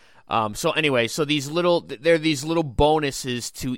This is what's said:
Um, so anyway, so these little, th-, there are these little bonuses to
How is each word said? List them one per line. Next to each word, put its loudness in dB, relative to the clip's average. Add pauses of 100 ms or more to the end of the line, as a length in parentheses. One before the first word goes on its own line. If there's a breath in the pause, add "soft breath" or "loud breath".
(280 soft breath)
Um, 0
so 0
anyway, 2
so -2
these -2
little, 2
th-, -14
there 4
are 0
these -2
little 0
bonuses 0
to -8